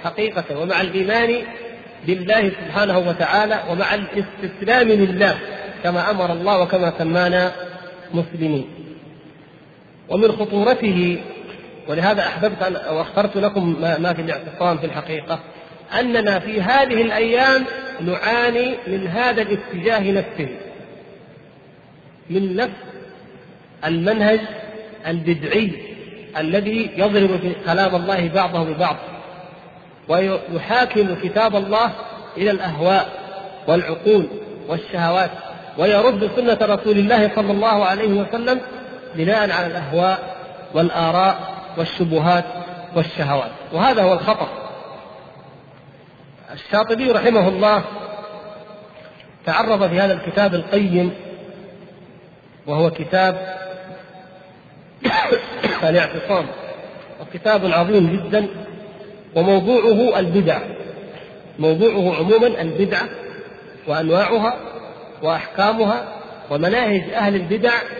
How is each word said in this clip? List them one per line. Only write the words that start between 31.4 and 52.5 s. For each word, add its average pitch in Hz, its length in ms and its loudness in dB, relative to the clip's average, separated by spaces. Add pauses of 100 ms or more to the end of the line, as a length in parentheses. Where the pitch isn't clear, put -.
الله 214 360 2 (440)
إلى 202 140 2
الأهواء 185 580 2 (600)
والعقول 175 600 4 (400)
والشهوات، 170 640 0 (480)
ويرد 208 580 4
سنة 220 380 2
رسول 202 240 2
الله 208 360 4
صلى 202 180 2
الله 208 320 2
عليه 202 280 2
وسلم 233 480 0 (540)
بناء 196 360 2
على 175 160 0
الأهواء 170 720 0 (380)
والآراء 170 800 2 (240)
والشبهات 165 680 2 (520)
والشهوات، 143 540 0 (220)
وهذا 220 300 4
هو 185 100 6
الخطر. 170 360 0 (2000)
الشاطبي 226 580 0
رحمه 214 380 6
الله 196 360 4 (1600)
تعرض 196 420 2
في 175 120 2
هذا 196 120 4
الكتاب 175 420 0
القيم، 180 580 2 (1500)